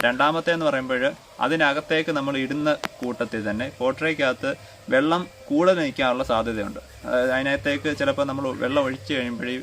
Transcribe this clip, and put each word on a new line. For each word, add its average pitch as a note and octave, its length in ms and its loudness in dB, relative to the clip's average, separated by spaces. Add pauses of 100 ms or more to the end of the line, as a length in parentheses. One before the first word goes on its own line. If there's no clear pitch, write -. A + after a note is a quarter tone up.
രണ്ടാമത്തെ D3+ 480 2
എന്ന് E3 140 0
പറയുമ്പോൾ C3 340 0 (420)
അതിനകത്തേക്ക് D#3 720 2
നമ്മൾ C#3 160 -2 (100)
ഇടുന്ന D3 260 0 (300)
കൂട്ടത്തിൽ A#2 480 -4
തന്നെ A2 180 -2 (120)
പോട്രേക്കകത്ത് C3+ 720 0 (440)
വെള്ളം D#3+ 280 4 (260)
കൂടുതൽ F3 360 4
നിൽക്കാനുള്ള C3 480 0
സാധ്യതയുണ്ട്. A2 480 -2 (260)
അതായത് B2 320 2
അതിനകത്തേക്ക് C#3+ 520 -2 (100)
ചിലപ്പോൾ C#3 300 0
നമ്മൾ C3+ 160 -4 (160)
വെള്ളം C#3 240 2
ഒഴിച്ച് C3 300 -6
കഴിയുമ്പോൾ B2 400 -4
ഈ - 60 -6